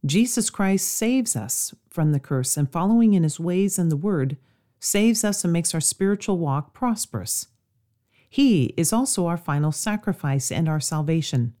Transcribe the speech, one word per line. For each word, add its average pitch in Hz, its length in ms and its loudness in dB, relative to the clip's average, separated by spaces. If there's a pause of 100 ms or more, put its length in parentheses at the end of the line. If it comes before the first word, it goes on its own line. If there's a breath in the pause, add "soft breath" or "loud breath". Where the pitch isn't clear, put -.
Jesus 214 460 0
Christ 196 360 0
saves 240 480 0
us - 400 -6 (140)
from 151 240 0
the 139 80 2
curse, 131 380 -2
and 139 120 0
following 214 440 4
in 175 80 4
his 156 180 -2
ways 180 380 0
and 170 120 2
the 156 60 2
word 147 400 -2 (440)
saves 220 440 2
us 208 200 -2
and 175 60 2
makes 170 240 0
our 160 60 0
spiritual 196 560 0
walk 147 380 -2
prosperous. - 720 -4 (840)
He 220 480 2
is 165 160 0
also 220 340 0
our 170 120 -2
final 151 340 0
sacrifice 160 800 -2
and 165 160 0
our 156 100 0
salvation. 147 800 -2